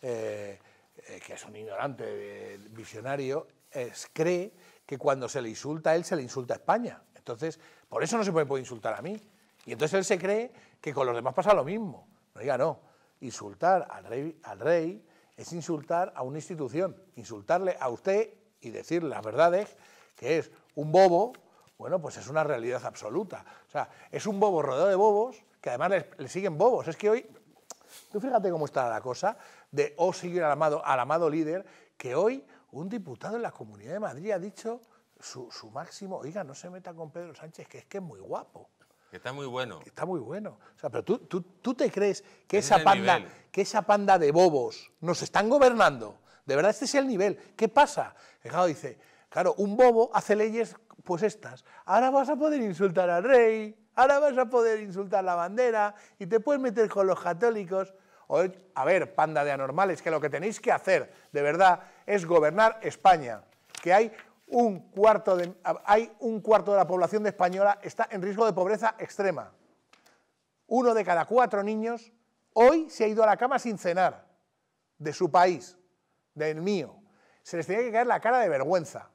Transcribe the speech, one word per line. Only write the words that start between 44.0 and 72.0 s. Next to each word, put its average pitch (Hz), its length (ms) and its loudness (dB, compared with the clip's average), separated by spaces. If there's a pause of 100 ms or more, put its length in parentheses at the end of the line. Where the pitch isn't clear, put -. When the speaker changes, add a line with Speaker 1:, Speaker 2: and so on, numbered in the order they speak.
Speaker 1:
de 147 140 4
bobos 151 580 4 (100)
nos 165 220 -2
están 196 260 0
gobernando? 208 720 4 (260)
¿De 135 120 0
verdad 180 160 4
este 247 140 -4
es 277 100 0
el 277 100 2
nivel? 202 300 0 (180)
¿Qué 220 140 0
pasa? 165 480 2 (240)
Fijaos, 160 260 -2
dice, 139 320 -6 (300)
claro, 180 300 0
un 202 180 -2
bobo 240 360 6
hace 208 220 2
leyes, 214 400 -2 (300)
pues 175 180 -4
estas. 127 420 -6 (200)
Ahora 233 260 2
vas 269 180 2
a 294 60 0
poder 294 260 0
insultar 185 480 0
al 175 140 0
rey, 220 560 4 (160)
ahora 269 240 4
vas 285 180 2
a 254 100 2
poder 226 340 2
insultar 196 420 -4
la 180 140 -2
bandera 208 580 0 (240)
y 202 80 -10
te 220 140 2
puedes 285 200 0
meter 226 280 0
con 196 180 2
los 180 140 0
católicos. 190 720 -2 (320)
O, 147 160 2 (320)
a 131 100 -2
ver, 165 300 2
panda 156 300 2
de 147 80 0
anormales, 139 500 -2
que 170 80 -4
lo 156 100 0
que 147 80 -2
tenéis 160 300 -4
que 226 140 0
hacer, 160 400 0 (180)
de 143 100 -2
verdad, 165 420 4 (220)
es 196 220 -2
gobernar 175 560 4
España. 143 600 2 (360)
Que 170 120 2
hay 220 200 4 (340)
un 220 440 0
cuarto 208 460 4
de, 175 180 -4 (300)
hay 226 360 4
un 226 200 -4
cuarto 202 320 4
de 202 40 6
la 185 100 6
población 180 360 0
de 208 80 0
española 196 520 2
está - 280 -6
en 202 100 -6
riesgo 202 240 0
de 214 80 2
pobreza 208 460 0
extrema. 156 540 -4 (1120)
Uno 240 260 2
de 220 100 2
cada 175 220 2
cuatro 214 380 2
niños 220 500 -6 (400)